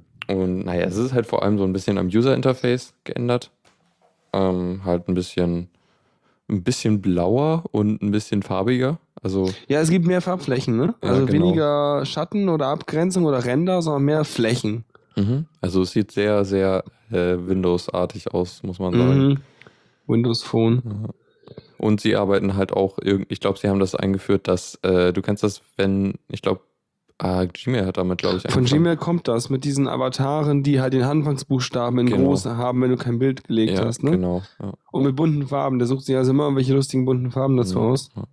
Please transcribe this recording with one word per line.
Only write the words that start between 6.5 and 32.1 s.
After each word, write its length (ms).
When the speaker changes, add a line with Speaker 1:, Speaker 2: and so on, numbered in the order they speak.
Speaker 1:
bisschen 400
blauer 680
und 300
ein 100
bisschen 300
farbiger. 560
Also 240
Speaker 2:
Ja, 120
es 100
gibt 160
mehr 160
Farbflächen, 540
ne? 260
Speaker 1:
Ja, 80
Speaker 2:
Also 160
Speaker 1:
genau. 220
Speaker 2:
weniger 580
Schatten 420
oder 200
Abgrenzung 580
oder 180
Ränder, 380
sondern 220
mehr 200
Flächen. 600
Speaker 1:
Mhm. 300
Also 220
es 80
sieht 220
sehr, 320
sehr, 400
äh, 260
Windows-artig 960
aus, 300
muss 160
man 160
sagen. 340
Speaker 2:
Mhm. 80
Windows 360
Phone. 420
Speaker 1:
Ja. 260
Und 220
sie 160
arbeiten 400
halt 160
auch 260
irgend-, 300
ich 120
glaub, 180
sie 100
haben 120
das 140
eingeführt, 540
dass, 340
äh, 300
du 80
kennst 220
das, 200
wenn, 380
ich 140
glaub, 220
ah, 260
Gmail 420
hat 120
damit, 200
glaub 180
ich, 60
Speaker 2:
Von 160
Speaker 1:
angefangen. 240
Speaker 2:
Gmail 140
kommt 320
das 220
mit 140
diesen 240
Avataren, 760
die 160
halt 120
den 100
Anfangsbuchstaben 1000
in 60
Speaker 1:
Genau. 220